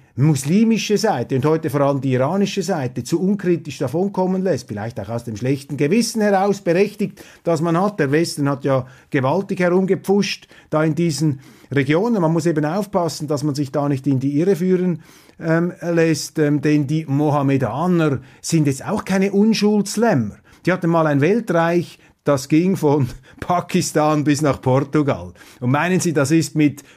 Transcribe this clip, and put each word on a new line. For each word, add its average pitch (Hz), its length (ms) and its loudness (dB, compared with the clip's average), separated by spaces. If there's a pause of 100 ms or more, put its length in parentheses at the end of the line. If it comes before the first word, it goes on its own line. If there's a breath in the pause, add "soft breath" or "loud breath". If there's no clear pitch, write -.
(160 loud breath)
muslimische 190 840 2
Seite 151 380 0
und 131 80 0
heute 156 280 0
vor 143 100 0
allem 139 180 2
die 131 140 -2
iranische 190 480 0
Seite 139 420 -4
zu 165 160 -2
unkritisch 175 600 -2
davonkommen 185 640 -2
lässt, 165 240 -2
vielleicht 110 320 -8
auch 98 100 -10
aus 117 140 -6
dem 113 120 -8
schlechten 135 400 -4
Gewissen 208 460 0
heraus 196 400 2
berechtigt, 196 640 -2 (200 loud breath)
das 165 180 0
man 170 200 0
hat. 202 180 -2
Der 143 120 0
Westen 151 360 0
hat 139 160 -2
ja 135 220 0 (240 loud breath)
gewaltig 151 500 -2
herumgepfuscht 185 880 0 (220 loud breath)
da 151 140 0
in 160 100 2
diesen 156 460 0 (320 loud breath)
Regionen. 165 500 0
Man 160 100 2
muss 165 140 0
eben 156 180 0
aufpassen, 170 640 -4
dass 143 160 -2
man 147 120 -2
sich 135 160 -4
da 143 180 -2
nicht 135 160 -2
in 135 140 2
die 143 200 -2
Irre 185 160 2
führen, 180 460 0 (380 loud breath)
ähm, 170 420 0
lässt, 165 560 0
ähm, 147 240 2
denn 151 240 2
die 156 220 -4
Mohammedaner 143 1120 0 (220 loud breath)
sind 156 260 0
jetzt 135 200 -4
auch 196 160 -4
keine 190 280 0
Unschuldslämmer. 202 1040 2 (300 soft breath)
Die 165 60 2
hatten 180 200 0
mal 165 160 2
ein 143 140 2
Weltreich, 175 760 0 (260 soft breath)
das - 260 -2
ging 180 260 2
von 143 320 2 (180)
<laughs> - 140 -20
Pakistan 156 840 0
bis 143 180 0
nach 139 180 0
Portugal. 131 760 0 (260 loud breath)
Und 123 100 -2
meinen 165 300 0
Sie, 170 120 0
das 139 200 0
ist 165 240 0
mit 151 260 2 (160 loud breath)